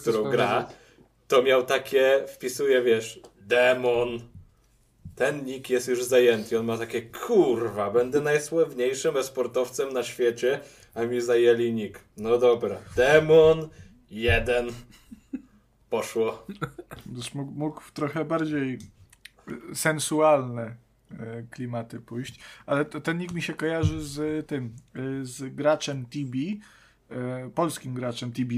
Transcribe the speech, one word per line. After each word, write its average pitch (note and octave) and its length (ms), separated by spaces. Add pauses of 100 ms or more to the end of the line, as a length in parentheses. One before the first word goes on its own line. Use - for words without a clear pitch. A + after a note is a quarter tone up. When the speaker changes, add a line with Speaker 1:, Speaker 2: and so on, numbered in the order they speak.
(160)
Speaker 1:
którą G#2+ 160
gra, A2+ 300
Speaker 2:
powiedzieć. - 160 (500)
Speaker 1:
to C3 160
miał C3 200
takie, C3+ 640
wpisuje, C3 540
wiesz, A2+ 380 (220)
Demon. B2 800 (960)
Ten C#3 300
nick B2+ 240
jest B2 180
już B2 160
zajęty. A#2 560
On A2+ 60
ma A2+ 120
takie, A2+ 240
„Kurwa, A2+ 920
będę B2+ 300
najsławniejszym D3 960
esportowcem B2+ 760
na B2 100
świecie”, B2 560 (340)
a A#2 100
mi A#2+ 180
zajęli A#2+ 520
nick. G#2 260 (180)
No A2+ 200
dobra, A2+ 400 (180)
Demon D#3 760 (420)
jeden. A#2+ 560 (1200)
Poszło. A2+ 560 (680)
Speaker 3:
Już A#2+ 180
mógł, C#3 180
mógł D3 300
w - 100
trochę D3+ 340
bardziej, D3+ 520 (920)
y, D3 40
sensualne, C#3 1000 (360)
y, - 40 (360)
klimaty A#2+ 480
pójść, A#2+ 400 (260)
ale - 200
to, D3 160
ten E3+ 160
nick F3 160
mi E3+ 80
się D#3 120
kojarzy D#3+ 480
z D3+ 460
tym, B2 280 (200)
y, C3+ 300
z C3 300
graczem C#3+ 500
T C#3+ 200
B, B2+ 120
y, B2+ 1160
polskim D3+ 380
graczem B2 380
T B2 140
B A#2+ 120